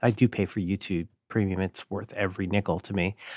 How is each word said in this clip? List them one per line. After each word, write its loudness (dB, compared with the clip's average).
I 6
do 6
pay 0
for -4
YouTube -2
Premium. 0
It's -4
worth -8
every -2
nickel 0
to -8
me. 0